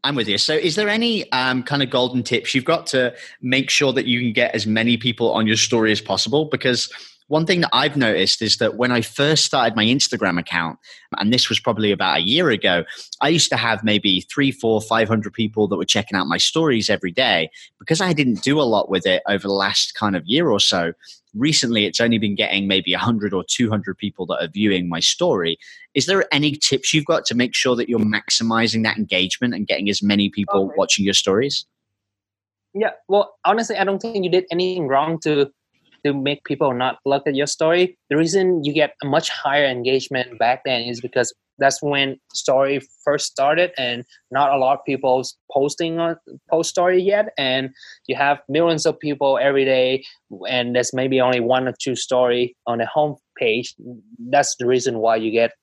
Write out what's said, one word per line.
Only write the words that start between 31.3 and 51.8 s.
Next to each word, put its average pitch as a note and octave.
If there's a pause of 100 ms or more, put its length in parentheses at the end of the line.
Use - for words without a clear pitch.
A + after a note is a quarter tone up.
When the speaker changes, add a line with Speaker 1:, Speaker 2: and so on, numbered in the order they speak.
Speaker 2:
Yeah, G#3 (180)
well, G3 (100)
honestly, G#3+
I F#3+
don't G3
think A3
you F3
did F#3
anything F3+
wrong D3+
to, C#3+ (560)
to C#3+
make C#3
people C3+
not B2
look C#3
at D3
your C#3+
story. F3 (100)
The C#3+
reason E3
you D3
get D3
a C#3+
much C#3+
higher C#3+
engagement B2+
back B2
then B2
is A#2+
because B2 (240)
that's C3+
when C#3 (140)
story C#3 (240)
first D3
started E3
and A#2+ (260)
not C#3
a C#3
lot C3
of -
people C3
s-, - (160)
posting E3
on, E3 (340)
post D#3+
story F#3
yet. G#3
And C3 (360)
you -
have C#3+ (100)
millions D#3+
of D#3
people C#3
every C#3
day, C3 (440)
and B2
there's B2
maybe C3
only B2+
one B2+
or B2
two C3